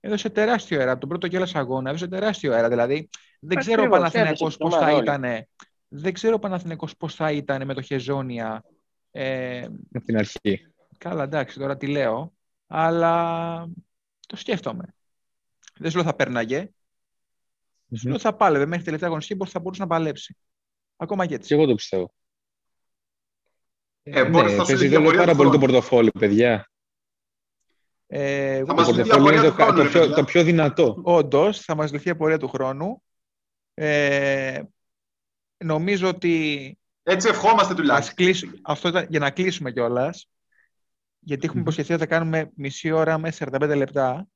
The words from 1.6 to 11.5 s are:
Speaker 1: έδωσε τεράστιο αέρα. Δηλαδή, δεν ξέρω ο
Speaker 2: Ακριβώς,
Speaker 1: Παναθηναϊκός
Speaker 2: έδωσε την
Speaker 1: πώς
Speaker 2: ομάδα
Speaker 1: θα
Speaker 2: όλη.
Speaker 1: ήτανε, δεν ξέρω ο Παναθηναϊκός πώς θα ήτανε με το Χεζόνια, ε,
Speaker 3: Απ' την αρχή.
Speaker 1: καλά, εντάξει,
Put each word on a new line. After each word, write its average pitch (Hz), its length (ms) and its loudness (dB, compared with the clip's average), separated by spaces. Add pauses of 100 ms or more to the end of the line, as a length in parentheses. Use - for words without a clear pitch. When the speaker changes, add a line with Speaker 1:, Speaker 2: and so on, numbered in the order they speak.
Speaker 1:
έδωσε 165 200 -8
τεράστιο 185 440 -4
αέρα. 117 160 2
Δηλαδή, 123 400 -2 (320)
δεν 170 180 -4
ξέρω 220 240 2
ο - 20 4
Speaker 2:
Ακριβώς, 202 140 4
Speaker 1:
Παναθηναϊκός 160 420 0
Speaker 2:
έδωσε 160 160 -4
την 156 100 -4
Speaker 1:
πώς 165 80 0
Speaker 2:
ομάδα 156 160 2
Speaker 1:
θα 151 60 4
Speaker 2:
όλη. 135 80 2
Speaker 1:
ήτανε, 123 440 -4 (400)
δεν 156 240 -6
ξέρω 226 220 0
ο 220 40 -2
Παναθηναϊκός 175 580 -8
πώς 156 180 -10
θα 156 180 -4
ήτανε 139 320 -4
με 135 100 -6
το 131 80 -8
Χεζόνια, 123 840 -6 (460)
ε, 127 560 -8 (280)
Speaker 3:
Απ' 123 100 -8
την 113 140 -2
αρχή. 104 480 -4 (320)
Speaker 1:
καλά, 170 240 -6
εντάξει, 139 360 -6